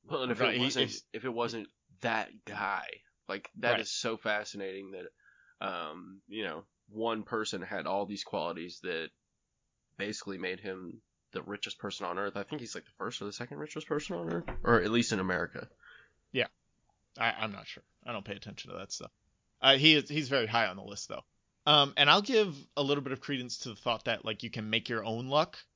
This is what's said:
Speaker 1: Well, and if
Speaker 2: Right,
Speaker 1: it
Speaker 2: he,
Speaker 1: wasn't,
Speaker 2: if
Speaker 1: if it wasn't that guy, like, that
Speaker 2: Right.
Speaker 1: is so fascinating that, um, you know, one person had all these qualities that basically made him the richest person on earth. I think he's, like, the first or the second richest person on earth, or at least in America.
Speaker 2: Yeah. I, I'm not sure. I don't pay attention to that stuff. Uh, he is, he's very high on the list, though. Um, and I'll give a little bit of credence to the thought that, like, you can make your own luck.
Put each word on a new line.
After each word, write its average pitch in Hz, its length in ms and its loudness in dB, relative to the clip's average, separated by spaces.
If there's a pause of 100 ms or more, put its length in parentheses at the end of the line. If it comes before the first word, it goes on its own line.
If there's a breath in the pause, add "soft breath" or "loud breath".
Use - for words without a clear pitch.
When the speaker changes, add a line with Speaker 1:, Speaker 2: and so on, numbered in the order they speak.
Speaker 1:
Well, 143 200 -2
and 123 80 0
if 110 80 0
Speaker 2:
Right, 120 140 6
Speaker 1:
it 123 40 2
Speaker 2:
he, 123 60 4
Speaker 1:
wasn't, 131 260 2
Speaker 2:
if - 100 -8 (120)
Speaker 1:
if 113 120 -8
it 127 80 -2
wasn't 117 360 -2 (320)
that 110 440 -2
guy, 101 440 -4 (400)
like, 98 300 -6
that 120 140 4
Speaker 2:
Right. 104 80 4
Speaker 1:
is - 100 -6
so 113 260 -2
fascinating 98 760 -4
that, - 720 -12
um, 90 640 -6
you 107 140 -6
know, 85 220 -4 (240)
one 110 340 -2
person 107 400 -4
had 92 240 -4
all 98 200 0
these 98 180 -6
qualities 85 580 -4
that 82 280 -4 (840)
basically 101 420 -6
made 92 200 -4
him 95 420 -10 (300)
the - 120 -6
richest - 360 -8
person 101 260 -6
on 87 140 -2
earth. 101 180 -2
I 101 60 -2
think 147 180 -6
he's, 117 140 -10
like, 85 100 -10
the - 140 -20
first 101 240 -4
or 101 40 -6
the 104 60 -6
second 131 260 -8
richest 151 280 -8
person 151 300 -2
on 170 160 -4
earth, 170 120 -2 (200)
or 117 180 8
at 104 80 0
least 117 220 4
in 98 80 2
America. 90 480 -2 (640 loud breath)
Speaker 2:
Yeah. 120 160 0 (680)
I, 117 200 4
I'm 107 140 -4
not 101 160 -12
sure. - 160 -14 (200)
I 120 80 -8
don't 101 120 -6
pay 101 100 -8
attention - 380 -12
to 90 60 -8
that 98 140 -12
stuff. - 200 -10 (480)
Uh, 135 160 8
he 156 180 10
is, 147 140 4
he's 147 200 -2
very 127 180 2
high 110 200 4
on 95 100 -4
the 98 60 -10
list, 104 260 -10
though. - 140 -8 (420)
Um, 147 320 6
and 143 140 8
I'll 196 120 10
give 208 340 4 (200)
a 147 60 2
little 143 220 2
bit 131 80 -4
of 127 80 -6
credence 123 380 -4
to 127 100 -10
the 104 80 -8
thought 113 300 -2
that, 113 180 0
like, 110 180 -4
you 120 80 -6
can 110 180 -4
make 113 200 2
your 113 160 0
own 117 240 -2
luck. 151 300 2 (180)